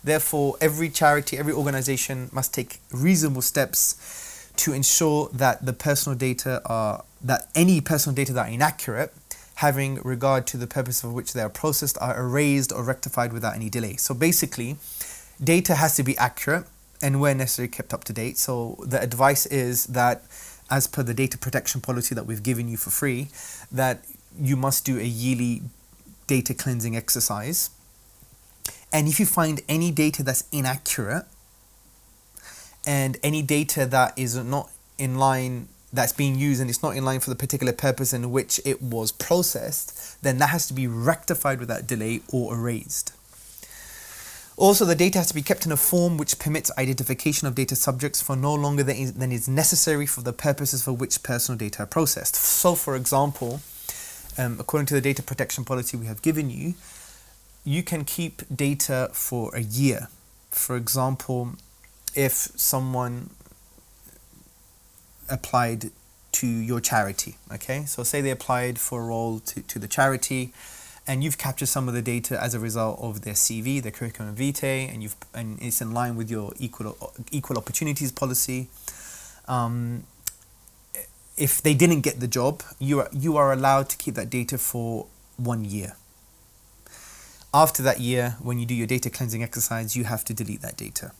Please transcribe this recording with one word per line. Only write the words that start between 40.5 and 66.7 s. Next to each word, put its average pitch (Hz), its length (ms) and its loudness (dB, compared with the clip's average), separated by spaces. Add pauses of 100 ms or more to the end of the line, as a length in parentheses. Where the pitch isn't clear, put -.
to 135 80 -6
be 131 120 0
rectified 135 760 0
without 120 260 -4
delay 113 340 -2 (120)
or 120 220 0
erased. 117 580 -4 (1400)
Also, 196 280 8
the 170 120 6
data 185 220 4
has 170 100 2
to - 60 -2
be 151 80 -2
kept - 220 0
in 160 80 0
a 147 40 2
form 175 420 4
which 151 200 -2
permits 151 380 -2
identification 131 720 0
of 127 80 0
data 131 220 0
subjects 135 440 0
for 135 160 -2
no 139 180 2
longer 143 280 2
than 131 140 2
is, 127 180 -4
than 127 160 -2
is 120 180 -2
necessary 147 560 4
for - 160 -2
the 123 120 -4
purposes 139 500 0
for 135 100 -2
which 127 300 -2
personal 120 340 -2
data 107 280 -6
are - 20 -6
processed. - 480 0
So, - 400 4
for 143 220 0
example, 135 640 0 (760)
um, 120 220 0
according 147 280 0
to 147 80 0
the 139 60 6
data 135 220 0
protection - 420 -4
policy 127 320 -4
we 113 100 -6
have 110 160 -8
given 151 280 2
you, 147 240 -4 (880)
you 151 180 0
can 165 220 -4
keep - 380 -4 (120)
data 139 580 0
for - 420 -4
a 120 60 -2
year. 117 480 2 (420)
For - 260 0
example, 127 800 -2 (600)
if 135 180 4 (240)
someone 123 720 -2 (2000)
applied 120 640 0 (420)
to - 140 0
your 117 340 0